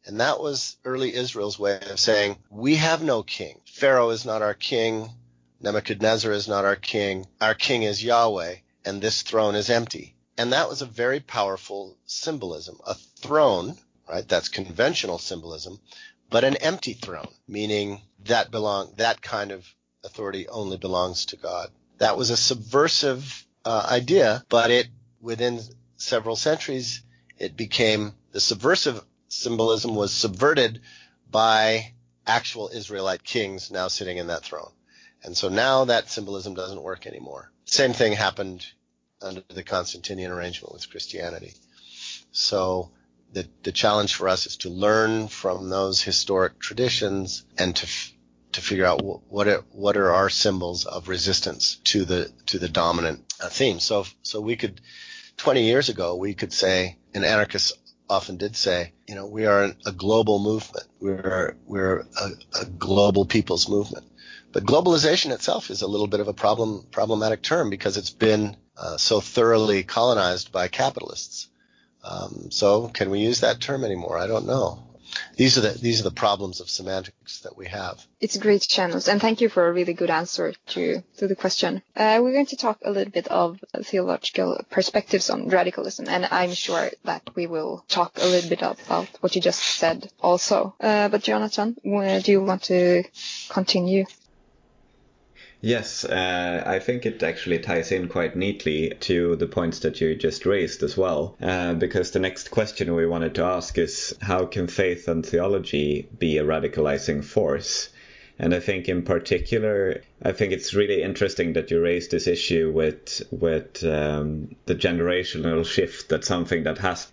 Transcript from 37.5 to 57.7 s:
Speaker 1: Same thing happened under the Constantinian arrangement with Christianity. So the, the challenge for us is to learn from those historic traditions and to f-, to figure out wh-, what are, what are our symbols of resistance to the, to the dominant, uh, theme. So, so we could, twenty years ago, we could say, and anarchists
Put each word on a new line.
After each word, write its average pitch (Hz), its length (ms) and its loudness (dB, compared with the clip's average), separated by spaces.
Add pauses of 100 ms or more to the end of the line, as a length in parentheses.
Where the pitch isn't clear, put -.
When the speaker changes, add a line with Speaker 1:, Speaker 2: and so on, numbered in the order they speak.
Speaker 1:
Same 131 280 2
thing 113 200 4
happened 95 520 -4 (560)
under 95 260 -10
the 90 160 -12
Constantinian 92 680 -6
arrangement 87 420 -10
with - 160 -16
Christianity. 87 640 -10 (800)
So 92 600 -2 (400)
the, 90 160 -6 (160)
the 95 80 -4
challenge 104 440 2
for 92 120 -2
us 92 180 2
is - 120 -10
to 92 120 -8
learn 107 600 2
from 92 400 -4
those 95 320 0
historic 92 580 0
traditions 101 840 -2 (120)
and 92 200 0
to - 80 -4
f-, - 280 -8 (380)
to - 100 -6
figure 95 240 0
out 90 160 4
wh-, - 300 -10
what 101 160 2
are, 101 240 4
what 101 240 0
are 98 160 6
our 95 180 6
symbols 90 560 0
of 90 220 -10
resistance 90 760 -2
to 101 180 2
the, 87 280 -2 (160)
to 95 120 -4
the 87 80 -4
dominant, 82 760 0
uh, 90 60 -8
theme. 101 320 0
So, 101 260 0 (180)
so 107 180 -6
we 113 160 -2
could, 101 240 -6 (560)
twenty 135 260 2
years 127 260 4
ago, 90 280 -4
we 98 160 -4
could 90 200 -8
say, 92 440 2 (160)
and 98 100 -2
anarchists 104 500 2 (360)